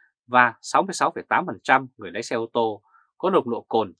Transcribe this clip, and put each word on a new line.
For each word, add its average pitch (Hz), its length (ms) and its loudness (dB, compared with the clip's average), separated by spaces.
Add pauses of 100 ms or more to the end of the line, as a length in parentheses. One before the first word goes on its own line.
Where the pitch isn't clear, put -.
(260)
và 123 340 4
sáu 147 220 0
mươi 190 100 -2
sáu 147 220 -2
phẩy 85 140 -10
tám 139 180 0
phần 113 160 -8
trăm 131 240 2 (100)
người 95 140 -12
lái 104 120 -8
xe 123 140 -6
ô 113 160 -6
tô 113 300 -2 (360)
có 185 120 -2
nồng 139 200 2
độ 110 180 -6
cồn 104 320 0